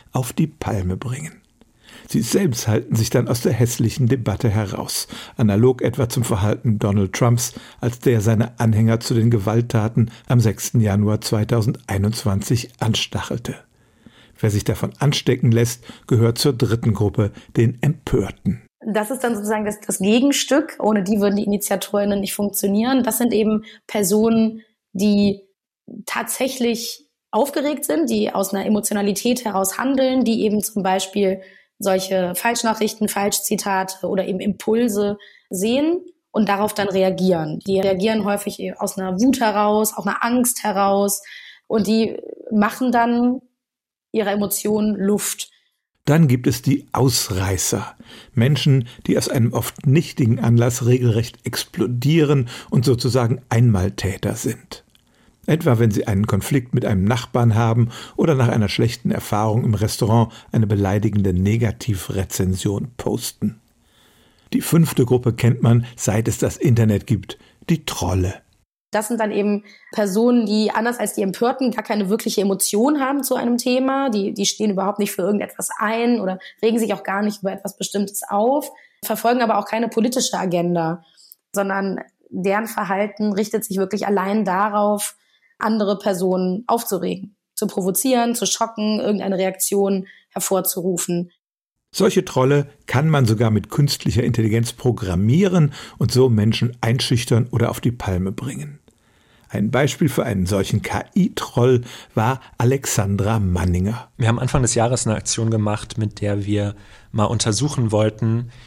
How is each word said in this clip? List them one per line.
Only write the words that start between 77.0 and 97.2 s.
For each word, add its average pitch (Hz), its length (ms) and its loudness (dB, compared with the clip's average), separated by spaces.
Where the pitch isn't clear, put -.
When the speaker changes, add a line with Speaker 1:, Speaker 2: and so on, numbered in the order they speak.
Speaker 2:
gar 196 220 -4
nicht 208 180 -2
über 190 100 -4
etwas 196 240 -10
Bestimmtes 196 540 -4
auf, 254 420 0
verfolgen 233 380 0
aber 220 160 0
auch 202 80 -2
keine 226 240 -2
politische 226 480 0
Agenda, 175 680 -2
sondern 196 480 -2
deren 196 380 -2
Verhalten 208 640 -2
richtet 208 320 -2
sich 185 120 -6
wirklich 196 280 -2
allein 202 400 0
darauf, 208 680 0
andere 208 400 0
Personen 185 720 -2
aufzuregen, 190 680 -4
zu 214 100 -4
provozieren, 233 720 0
zu 202 100 -4
schocken, 214 540 -2
irgendeine 196 400 -2
Reaktion 190 640 0
hervorzurufen. 180 1040 -2
Speaker 1:
Solche 190 300 2
Trolle 139 420 2
kann 160 240 2
man 143 160 4
sogar 110 240 4
mit 107 220 0
künstlicher 131 520 0
Intelligenz 113 500 2
programmieren 127 1000 2
und - 140 0
so 127 180 6
Menschen 113 520 2
einschüchtern 120 680 2